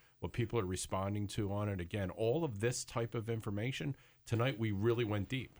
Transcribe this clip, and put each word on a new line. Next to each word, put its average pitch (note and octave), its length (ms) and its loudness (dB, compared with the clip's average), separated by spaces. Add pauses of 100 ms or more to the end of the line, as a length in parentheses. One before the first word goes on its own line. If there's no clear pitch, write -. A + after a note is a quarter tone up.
(200)
what E2+ 140 -6
people A#2 260 0
are G2 60 2
responding G2 640 -2
to G2+ 240 -2
on G#2 180 0
it. F#2+ 100 -2
Again, F2+ 300 -2
all A#2 340 2
of A2+ 160 -2
this A#2+ 240 0
type A#2 320 -2
of A2+ 140 -4
information, A2+ 680 -2 (300)
tonight A#2 340 2
we G#2+ 140 2
really A#2 320 4
went G2+ 240 0
deep. - 300 -4